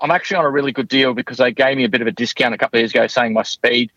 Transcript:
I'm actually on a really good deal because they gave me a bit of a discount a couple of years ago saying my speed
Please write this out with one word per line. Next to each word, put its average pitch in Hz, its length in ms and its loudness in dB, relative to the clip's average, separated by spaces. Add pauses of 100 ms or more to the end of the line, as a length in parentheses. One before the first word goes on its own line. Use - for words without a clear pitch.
I'm 147 100 0
actually 180 280 -2
on 160 80 2
a 139 40 0
really 139 220 0
good 123 160 -4
deal 131 260 2
because 123 240 -8
they 123 140 2
gave 135 240 2
me 127 80 0
a 113 40 2
bit 113 120 0
of 117 80 -2
a - 20 0
discount 120 420 -2
a 104 60 -4
couple 120 200 0
of - 40 4
years 110 80 -2
ago 113 160 2
saying 117 260 -2
my 110 120 0
speed 120 520 -2